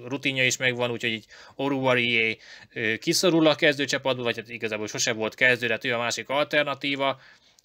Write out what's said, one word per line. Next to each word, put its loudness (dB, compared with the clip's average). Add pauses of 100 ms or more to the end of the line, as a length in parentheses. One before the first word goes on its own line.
rutinja -2
is 2
megvan, -2
úgyhogy -4
így -8 (300)
Oruwarié, 2 (360)
ö, -2
kiszorul 4
a 6
kezdőcsapatba, 0
vagy 0
hát -12
igazából -6
sose -2
volt -4
kezdő, 2
de 0
hát -6
ő -2
a -2
másik -4
alternatíva. -2 (460)